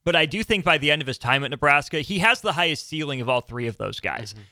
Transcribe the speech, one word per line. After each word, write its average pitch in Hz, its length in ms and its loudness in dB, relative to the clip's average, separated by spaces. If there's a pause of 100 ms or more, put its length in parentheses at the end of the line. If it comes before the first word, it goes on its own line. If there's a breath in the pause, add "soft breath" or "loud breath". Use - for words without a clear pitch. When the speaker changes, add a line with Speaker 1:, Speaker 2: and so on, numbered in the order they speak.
Speaker 1:
but 170 100 2
I 160 120 4
do 196 180 -4
think 202 220 0
by 165 100 6
the 147 140 2
end 151 100 4
of 131 80 -6
his 127 100 -6
time 135 260 2
at 127 60 -6
Nebraska, 143 500 2
he 180 180 -4
has 226 240 4
the 208 100 0
highest 165 340 0
ceiling 143 360 -6
of 117 80 -2
all 123 100 2
three 117 280 -6
of 104 100 -8
those 101 220 -6
guys. 101 340 -8
Speaker 2:
Mm-hmm. 107 180 -18